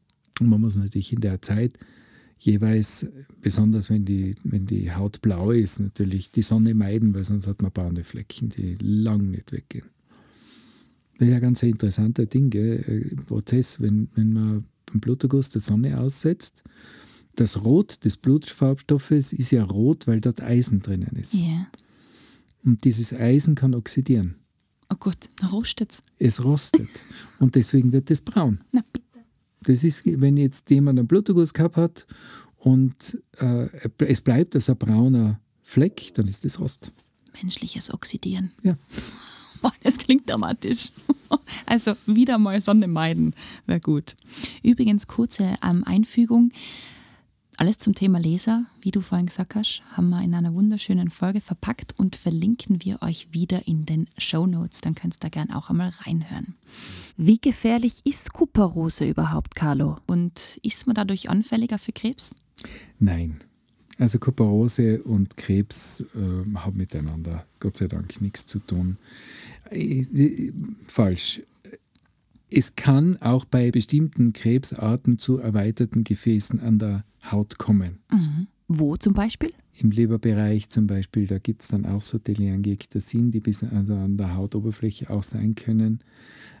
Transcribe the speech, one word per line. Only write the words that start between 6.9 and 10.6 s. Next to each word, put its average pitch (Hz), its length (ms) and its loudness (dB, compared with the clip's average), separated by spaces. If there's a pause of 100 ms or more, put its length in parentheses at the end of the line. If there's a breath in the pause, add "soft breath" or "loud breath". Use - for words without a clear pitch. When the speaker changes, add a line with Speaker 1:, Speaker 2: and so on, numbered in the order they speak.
Speaker 1:
weil 95 100 -4
sonst 98 220 -2
hat 101 140 -4
man 95 120 0
braune 87 320 -4
Flecken, - 440 -10
die 95 320 -6
lang 104 500 0
nicht 95 220 -8
weggehen. - 320 -12 (1300 soft breath)